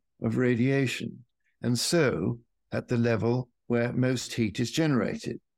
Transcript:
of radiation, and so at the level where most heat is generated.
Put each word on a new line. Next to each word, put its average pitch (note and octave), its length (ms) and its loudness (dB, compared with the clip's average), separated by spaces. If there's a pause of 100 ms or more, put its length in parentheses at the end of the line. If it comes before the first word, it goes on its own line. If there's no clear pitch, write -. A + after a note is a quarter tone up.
(220)
of A#2 160 -2
radiation, B2+ 800 0 (460)
and A#2+ 160 0
so A#2+ 600 0 (320)
at - 180 -4
the B2 80 0
level A#2 520 2 (180)
where A#2+ 260 0
most B2+ 400 -2
heat G#2+ 260 -2
is A#2+ 100 -2
generated. C3 680 -2 (180)